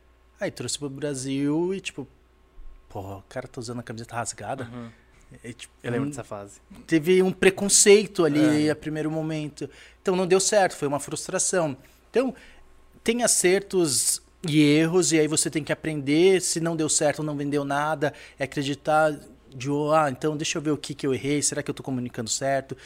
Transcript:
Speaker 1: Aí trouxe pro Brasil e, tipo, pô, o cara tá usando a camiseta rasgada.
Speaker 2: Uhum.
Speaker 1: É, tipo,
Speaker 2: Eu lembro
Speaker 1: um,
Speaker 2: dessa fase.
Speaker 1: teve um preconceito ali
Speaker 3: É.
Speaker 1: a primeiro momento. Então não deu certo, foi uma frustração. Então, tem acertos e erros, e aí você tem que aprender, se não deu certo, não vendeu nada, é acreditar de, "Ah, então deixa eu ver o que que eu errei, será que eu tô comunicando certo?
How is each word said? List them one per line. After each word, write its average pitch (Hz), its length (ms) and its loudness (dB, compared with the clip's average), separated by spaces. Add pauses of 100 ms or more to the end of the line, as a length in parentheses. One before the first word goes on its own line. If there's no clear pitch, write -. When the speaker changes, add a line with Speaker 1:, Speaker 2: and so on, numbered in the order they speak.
(400)
Speaker 1:
Aí 196 100 -4
trouxe 123 300 -8
pro 143 100 -8
Brasil 143 840 -4
e, 196 80 -8
tipo, - 260 -12 (800)
pô, 98 300 -12
o 98 100 -18
cara 127 220 -12
tá - 100 -14
usando 120 220 -10
a - 20 -12
camiseta 113 320 -12
rasgada. 120 480 -8 (100)
Speaker 2:
Uhum. 120 160 -14 (540)
Speaker 1:
É, 120 80 -14
tipo, - 220 -20 (100)
Speaker 2:
Eu 120 80 -6
lembro 135 160 -2
Speaker 1:
um, - 20 -6
Speaker 2:
dessa 135 140 -12
fase. 101 380 -14 (260)
Speaker 1:
teve 165 340 4
um 185 120 2
preconceito 196 880 4
ali 151 440 4
Speaker 3:
É. 151 40 2
Speaker 1:
a 147 60 0
primeiro 156 340 -6
momento. 156 580 -6 (320)
Então 185 140 0
não 185 100 0
deu 185 140 4
certo, 190 380 2
foi 147 100 -4
uma 143 140 -2
frustração. 156 760 -2 (340)
Então, 247 240 0 (680)
tem 240 200 0
acertos 180 1000 2 (260)
e 151 140 4
erros, 160 500 4
e 160 80 4
aí 151 80 4
você 156 220 0
tem 151 140 -4
que - 80 -6
aprender, 156 680 2
se - 180 -4
não 165 160 -2
deu 156 140 0
certo, 147 340 0
não 151 140 -4
vendeu 143 260 -2
nada, 147 500 -2 (260)
é 139 60 -2
acreditar 151 680 0 (420)
de, 135 160 -8 (240)
"Ah, 156 160 4
então 151 280 -4
deixa 160 200 -4
eu 156 40 -4
ver 151 100 -2
o 139 60 0
que - 180 -10
que - 100 -8
eu 135 80 0
errei, 139 280 -2
será 143 200 -2
que - 80 -8
eu 143 60 -6
tô - 80 -16
comunicando 123 460 -8
certo? 135 460 -4 (100)